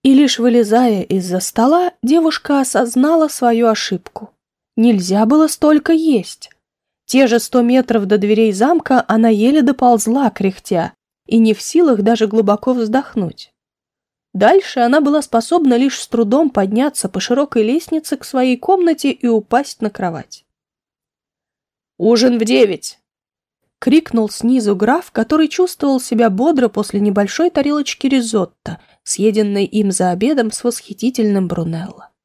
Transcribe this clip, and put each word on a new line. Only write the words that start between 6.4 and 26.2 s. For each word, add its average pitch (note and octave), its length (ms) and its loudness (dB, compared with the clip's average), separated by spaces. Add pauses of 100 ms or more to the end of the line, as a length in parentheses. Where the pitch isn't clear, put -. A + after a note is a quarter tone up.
Те B3+ 220 2
же A#3 120 2
сто B3 220 -2
метров A#3+ 440 2
до G#3 120 0
дверей G#3+ 360 2
замка C4 540 0
она A3+ 220 2
еле A#3+ 320 2
доползла, B3 680 0
кряхтя, F#3+ 600 -4 (340)
и A3+ 100 0
не A3 160 4
в G#3 80 -4
силах C#4+ 400 2
даже A3 260 2
глубоко G#3+ 460 0
вздохнуть. A3+ 800 -6 (840)
Дальше C4 440 2
она C4 200 2
была C#4+ 220 0
способна B3+ 540 0
лишь C4 220 -2
с - 80 -14
трудом A#3+ 440 0
подняться G#3 580 -2
по F#3+ 100 -8
широкой B3 440 -2
лестнице D#4 540 -4
к - 60 -18
своей B3+ 320 -2
комнате E4 540 0
и - 160 -6
упасть A#3 560 -2
на G#3+ 80 -4
кровать. F3 560 -10 (1500)
«Ужин A#3 400 2
в A3 80 -2
девять!» A3 540 0 (800)
крикнул A#3 500 0
снизу A3+ 460 0
граф, A#3+ 360 -2
который D4+ 360 0
чувствовал D4 520 -2
себя A#3 300 0